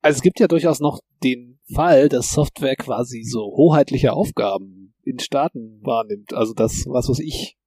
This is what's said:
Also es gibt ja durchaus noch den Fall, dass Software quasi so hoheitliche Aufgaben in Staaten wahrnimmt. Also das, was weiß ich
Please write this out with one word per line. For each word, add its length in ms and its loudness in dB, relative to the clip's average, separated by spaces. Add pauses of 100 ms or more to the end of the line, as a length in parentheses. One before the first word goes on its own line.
Also 160 2
es 40 -8
gibt 200 2
ja 60 6
durchaus 340 2
noch 180 -2 (240)
den 360 -4 (140)
Fall, 360 6
dass 240 -2
Software 420 -2
quasi 480 -8
so 160 -6 (160)
hoheitliche 580 4
Aufgaben 800 -6 (100)
in 160 -8
Staaten 640 -6
wahrnimmt. 500 -4
Also 200 -2
das, 360 -2
was 200 -2
weiß 100 -2
ich 480 -10